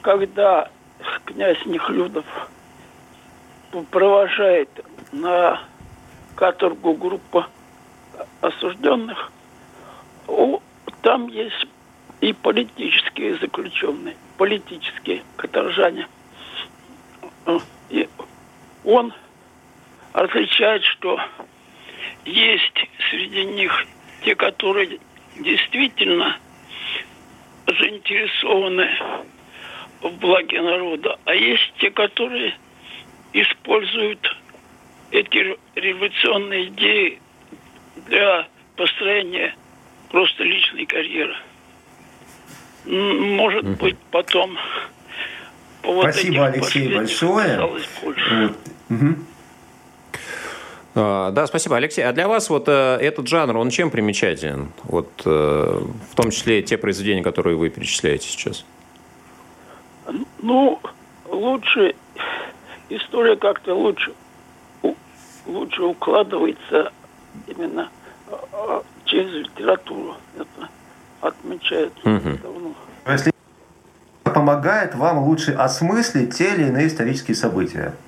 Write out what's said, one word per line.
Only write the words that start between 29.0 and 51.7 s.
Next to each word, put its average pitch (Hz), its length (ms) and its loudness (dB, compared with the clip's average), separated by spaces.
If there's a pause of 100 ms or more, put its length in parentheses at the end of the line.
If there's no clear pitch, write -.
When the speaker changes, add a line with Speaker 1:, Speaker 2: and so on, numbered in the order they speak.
Speaker 1:
в 170 160 -6
благе 180 420 2
народа, 170 640 -2
а 170 100 0
есть 190 440 2
те, 196 120 2
которые 233 640 -2 (800)
используют - 1040 0 (760)
эти - 280 2
ре-, 190 180 0 (200)
революционные 196 880 0
идеи 196 540 0 (880)
для 185 400 2 (280)
построения 185 760 -2 (560)
просто - 320 2
личной 175 440 0
карьеры. 156 480 -4 (1500)
М, 196 500 0
может 196 280 2
Speaker 2:
Мгм. 101 100 -2
Speaker 1:
быть, 180 220 0 (140)
потом... 180 460 0 (1300)
По - 100 0
вот 180 180 4
Speaker 3:
Спасибо, 170 240 0
Speaker 1:
этим 139 80 4
Speaker 3:
Алексей, 131 180 2
Speaker 1:
последним 131 360 0
Speaker 3:
большое. 170 560 2
Speaker 1:
осталось - 360 -2 (140)
больше. 139 320 -2
Speaker 3:
Вот. 107 240 2 (300)
Мгм. 143 380 2 (1700)
Speaker 2:
А, 98 340 2
да, 139 160 2
спасибо, 151 300 0